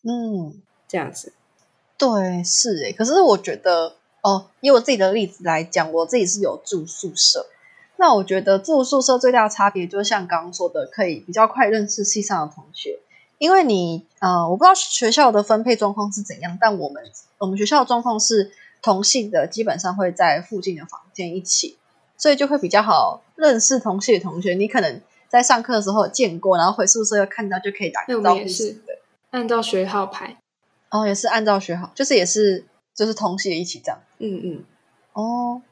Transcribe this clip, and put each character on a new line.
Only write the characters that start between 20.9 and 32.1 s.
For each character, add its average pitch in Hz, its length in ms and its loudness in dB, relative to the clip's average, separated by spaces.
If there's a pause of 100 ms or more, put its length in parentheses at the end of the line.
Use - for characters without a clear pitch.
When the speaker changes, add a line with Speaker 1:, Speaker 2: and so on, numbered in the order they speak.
Speaker 1:
间 175 220 -10
一 190 60 -6
起， - 360 -4 (420)
所 302 120 2
以 285 60 4
就 285 100 0
会 285 120 -2
比 - 100 -4
较 208 140 2
好 147 400 2 (120)
认 294 240 4
识 254 220 0
同 196 200 -4
系 196 180 2
的 175 40 -4
同 170 180 -8
学。 180 140 -2
你 196 140 0
可 233 120 0
能 127 200 -4 (280)
在 247 140 4
上 240 200 2
课 240 120 -6
的 214 80 0
时 190 80 -4
候 202 160 2
见 170 320 -2
过， 185 180 2
然 170 100 2
后 196 60 2
回 208 140 -2
宿 226 180 2
舍 214 120 -2
又 196 100 2
看 202 220 -8
到， 185 100 -4
就 196 140 -6
可 202 120 -8
以 165 60 -4
打 - 140 -6
个 254 160 -6
招 - 0 -
呼 - 20 -6
什 - 0 -
么 202 60 4
的。 - 0 -
Speaker 2:
那 - 20 6
我 175 60 6
们 208 100 -6
也 - 20 -6
是 208 320 -6 (500)
按 240 180 -6
照 226 140 0
学 190 240 -2
号 190 200 -4
排。 - 300 -14 (540)
Speaker 1:
哦， 214 160 -2
也 202 80 0
是 196 120 -4
按 220 160 0
照 208 160 2
学 180 160 -6
号， 175 200 -10
就 277 100 -2
是 269 100 0